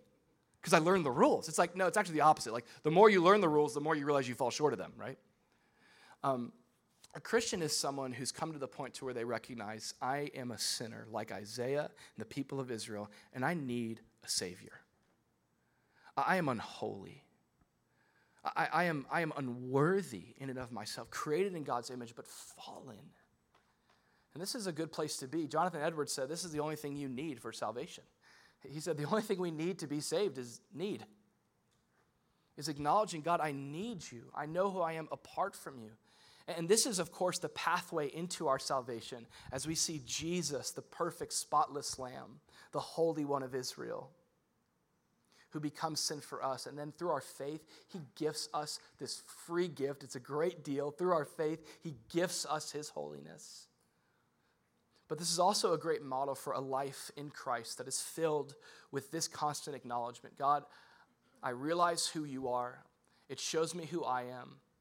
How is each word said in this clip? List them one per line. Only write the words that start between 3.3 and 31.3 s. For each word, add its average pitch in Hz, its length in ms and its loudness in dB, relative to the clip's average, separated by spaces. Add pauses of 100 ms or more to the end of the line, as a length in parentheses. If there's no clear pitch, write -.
the 175 100 6
rules, 151 240 6
the 143 80 0
more 156 140 4
you 143 100 0
realize 139 220 4
you 123 80 -2
fall 120 160 0
short 147 220 4
of 98 60 -4
them, 78 180 -8
right? 117 200 -8 (1040)
Um, 127 300 0 (600)
a 160 80 -10
Christian 226 400 0
is 151 140 0
someone 139 360 -2
who's 120 200 -4
come 160 220 -4
to 147 60 -10
the 131 80 -4
point 127 280 -10
to 139 100 -10
where 127 80 -4
they 117 100 -2
recognize, 110 800 -6
"I 143 340 -2
am 123 160 -6
a 113 60 -6
sinner 113 520 -4
like 110 220 -4
Isaiah 123 540 -2
and - 320 -16
the - 80 -6
people 139 340 -6
of 127 120 -4
Israel, 107 380 -6 (240)
and 131 120 -2
I 170 80 2
need 120 480 -4 (220)
a - 40 -16
Savior. - 540 -6 (1400)
I, 139 40 2
I 156 140 4
am 165 140 2
unholy. 101 720 -6 (1200)
I, 160 280 0
I 165 140 4
am, 151 240 0
I 170 120 0
am 156 160 -2
unworthy 131 1000 0
in 135 120 -8
and 127 100 -6
of 127 120 -8
myself, 113 380 -8
created 180 460 0
in 156 80 -4
God's 123 260 -2
image, 120 260 -10
but - 120 -14
fallen." - 880 -16 (1200)
And 151 80 -10
this 196 120 -4
is 214 140 -4
a 170 60 -2
good 160 180 -2
place 156 260 -2
to 135 120 -8
be. 156 180 -2
Jonathan 160 340 2
Edwards 147 300 0
said, 131 160 -2
"This 165 160 -4
is 175 80 -8
the 151 80 -2
only 151 160 0
thing 147 220 -6
you 143 100 -4
need 131 320 -4
for 113 140 -8
salvation." 120 500 -6 (580)
He 151 200 -10
said, 156 160 -2
"The 147 80 -2
only 214 160 2
thing 208 180 -2
we 180 120 0
need 165 280 -2
to 160 80 -6
be 143 140 -2
saved 165 360 0
is 120 220 -10 (140)
need, 160 320 -6 (1500)